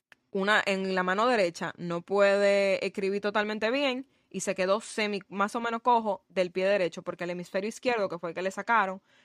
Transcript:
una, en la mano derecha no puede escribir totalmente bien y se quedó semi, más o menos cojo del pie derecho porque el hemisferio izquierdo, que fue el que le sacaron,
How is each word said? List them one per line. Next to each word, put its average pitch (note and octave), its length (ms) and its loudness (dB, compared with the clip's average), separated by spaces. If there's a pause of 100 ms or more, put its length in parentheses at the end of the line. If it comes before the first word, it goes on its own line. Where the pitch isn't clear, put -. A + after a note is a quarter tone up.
(320)
una, G3+ 340 2
en F#3+ 300 0
la F#3 80 2
mano F#3+ 240 2
derecha F3+ 500 0
no E3+ 240 -6
puede G3 840 4
escribir G3 360 -2
totalmente G#3+ 500 -2
bien C4+ 340 -2 (240)
y F#3+ 120 -8
se G3 140 -4
quedó F#3+ 260 2
semi, G#3 480 -4
más G3+ 260 -2
o A#3+ 60 -2
menos A#3 200 -4
cojo A3+ 480 2
del F3+ 220 0
pie F#3 140 -2
derecho F#3+ 380 0
porque F3 200 -8
el F3 80 -6
hemisferio F#3 380 -4
izquierdo, A3+ 400 -2
que E3+ 100 -8
fue F3 100 -8
el E3 60 -10
que F3 60 -6
le F#3+ 100 -2
sacaron, G3 500 0 (240)